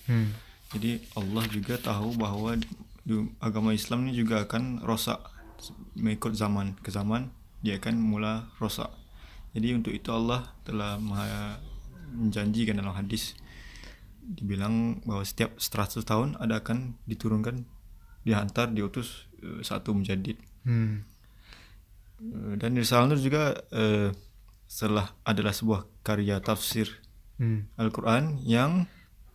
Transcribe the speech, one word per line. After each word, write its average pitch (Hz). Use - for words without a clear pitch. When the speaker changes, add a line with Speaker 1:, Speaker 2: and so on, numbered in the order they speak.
Speaker 1:
Hmm. 113
Speaker 2:
Jadi, 113
Allah 107
juga 107
tahu 113
bahawa 107
du-, 110
agama 110
Islam 120
ni 127
juga 113
akan 120
rosak 113
mengikut 110
zaman 101
ke -
zaman, 107
dia 101
akan 113
mula 110
rosak. -
Jadi, 117
untuk 117
itu -
Allah 120
telah 104
maha 104
menjanjikan 107
dalam 98
hadis, 101
dibilang 113
bahawa 104
setiap -
seratus -
tahun 123
ada 110
akan 123
diturunkan, 113
dihantar, 110
diutus, 104
eh, -
satu -
mujaddid. 98
Speaker 1:
Hmm. 110
Speaker 2:
Eh, 220
dan 117
Risalah 120
Nur 143
juga, 143
eh, 107
setelah 104
adalah 104
sebuah 107
karya 101
tafsir 107
Speaker 1:
Hmm. 110
Speaker 2:
Al-Quran 117
yang 135